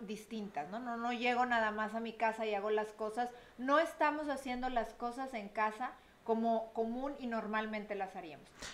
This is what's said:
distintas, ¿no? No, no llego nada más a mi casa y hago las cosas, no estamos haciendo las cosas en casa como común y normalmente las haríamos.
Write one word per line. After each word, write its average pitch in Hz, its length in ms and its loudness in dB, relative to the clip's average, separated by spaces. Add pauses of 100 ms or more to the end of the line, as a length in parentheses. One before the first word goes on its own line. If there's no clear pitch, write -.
distintas, 202 680 -6
¿no? 208 100 -6
No, 240 180 -4
no 240 160 0
llego 247 320 4
nada 226 260 4
más 214 220 -2
a 220 60 -2
mi 226 140 -4
casa 220 320 0
y 214 100 2
hago 202 160 0
las 214 220 2
cosas, 226 360 -2 (280)
no 277 220 6
estamos 302 500 2
haciendo 254 400 -2
las 226 240 0
cosas 240 400 -6
en 208 160 -6
casa 220 420 0 (320)
como 226 500 2
común 247 460 0
y 262 80 -4
normalmente 214 680 -2
las 196 200 -4
haríamos. 165 320 -12 (260)